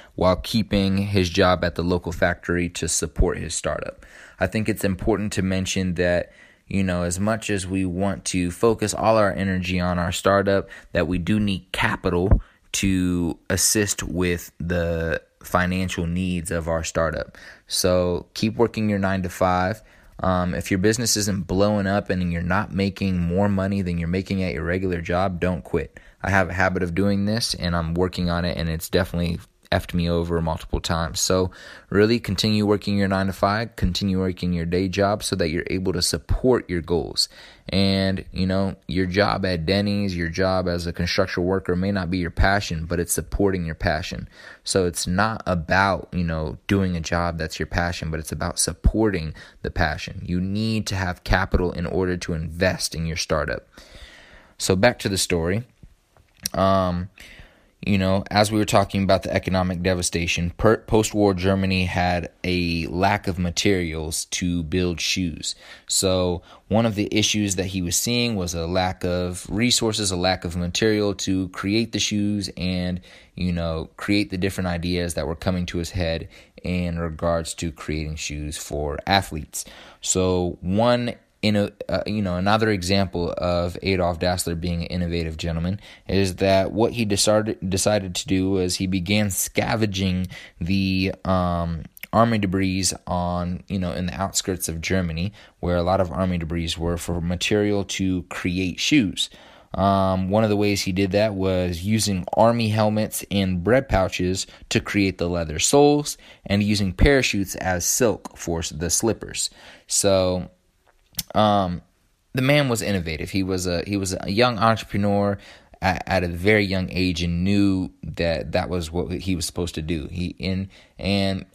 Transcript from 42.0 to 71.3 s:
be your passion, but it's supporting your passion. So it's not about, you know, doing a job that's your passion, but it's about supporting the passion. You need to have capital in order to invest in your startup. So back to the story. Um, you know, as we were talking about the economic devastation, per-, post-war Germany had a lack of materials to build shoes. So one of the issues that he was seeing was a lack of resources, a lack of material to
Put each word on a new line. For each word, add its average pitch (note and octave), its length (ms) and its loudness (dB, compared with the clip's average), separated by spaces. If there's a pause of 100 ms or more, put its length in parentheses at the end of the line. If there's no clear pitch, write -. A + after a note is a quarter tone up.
be F#2 80 0
your E2+ 100 -2
passion, G2 560 2
but E2+ 140 -2
it's E2+ 140 -2
supporting F#2+ 520 0
your D#2+ 80 -6
passion. - 560 -4 (340)
So F#2+ 220 2
it's E2+ 220 -2
not G2+ 400 0
about, F2+ 640 2
you F2+ 120 -2
know, D#2+ 440 -4
doing F#2+ 280 2
a E2 60 -4
job E2+ 380 -2
that's D#2+ 180 -6
your F2 80 -4
passion, E2+ 460 -2
but D#2 80 -4
it's D#2+ 120 -8
about E2 280 -4
supporting F#2 720 2 (300)
the - 80 -4
passion. D#2+ 520 -4
You F2 160 -2
need G#2+ 480 -2
to G2+ 80 -6
have F#2 280 -6
capital F2+ 480 0
in E2+ 160 -4
order F2+ 280 0
to F2 180 -6
invest E2+ 600 -2
in E2 140 -4
your D#2 100 -4
startup. C#2+ 500 -2 (920)
So - 160 2
back A2+ 240 4
to A2+ 100 -2
the F#2+ 80 0
story. F2+ 460 0 (920)
Um, F#2 560 2 (760)
you G2+ 120 2
know, F#2+ 340 2
as G#2 180 4
we G#2+ 100 2
were G#2+ 40 4
talking G2 400 2
about F#2+ 200 2
the - 100 -4
economic F#2 500 0
devastation, F2 680 0
per-, A2+ 260 4
post-war G#2+ 560 2
Germany F#2+ 500 2
had F2 480 0 (140)
a E2+ 420 0
lack F#2+ 400 0
of F2+ 100 -2
materials E2+ 880 -2
to F2 380 -2
build F2+ 380 0
shoes. - 520 -4 (360)
So F#2 540 0 (260)
one A2+ 160 4
of A2 100 0
the G#2 160 0
issues G2+ 460 0
that F#2 80 -2
he F#2 160 -4
was F2 160 -2
seeing A#2+ 400 0
was F2 160 -4
a E2 140 -4
lack F#2 360 -2
of F2+ 460 -2
resources, A2 640 0
a F#2 40 -2
lack F#2 300 0
of F2 100 -4
material G2+ 600 2
to F#2+ 340 -2